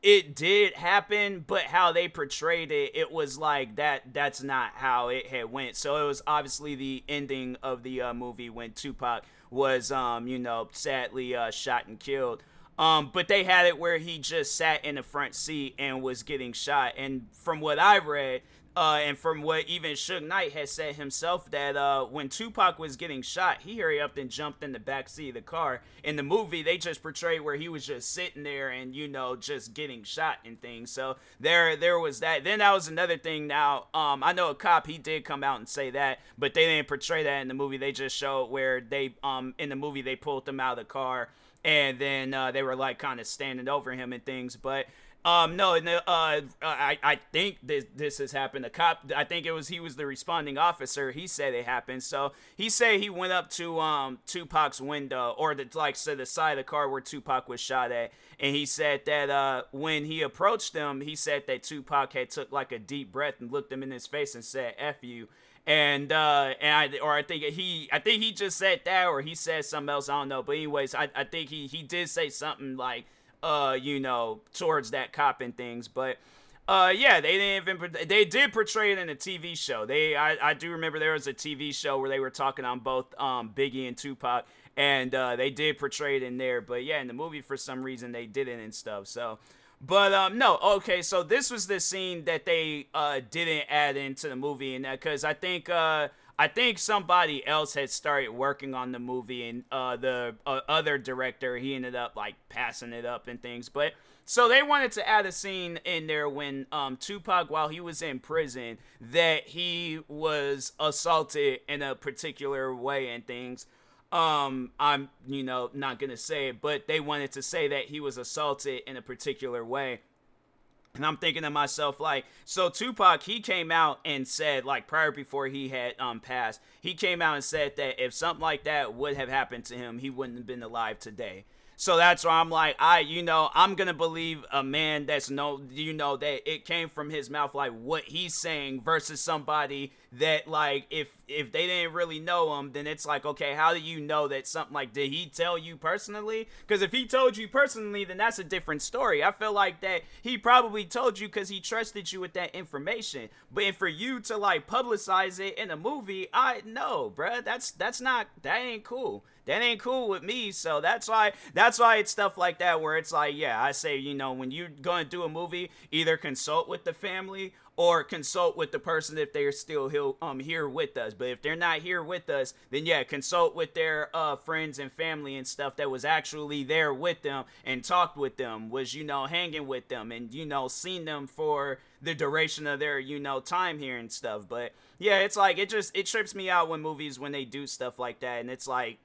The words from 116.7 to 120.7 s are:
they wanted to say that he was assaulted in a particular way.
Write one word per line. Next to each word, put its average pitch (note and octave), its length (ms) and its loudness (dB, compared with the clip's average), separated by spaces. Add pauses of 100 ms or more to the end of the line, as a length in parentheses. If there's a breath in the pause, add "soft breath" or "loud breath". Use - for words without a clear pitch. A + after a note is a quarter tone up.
they D#3 140 0
wanted C#3+ 320 -2
to C#3 80 -8
say D#3 260 -2
that C#3 180 0
he D3 140 -8
was C3+ 180 -6
assaulted C#3 720 -4
in C3+ 80 -12
a B2 60 -12
particular B2 640 -6
way. B2+ 360 -4 (920)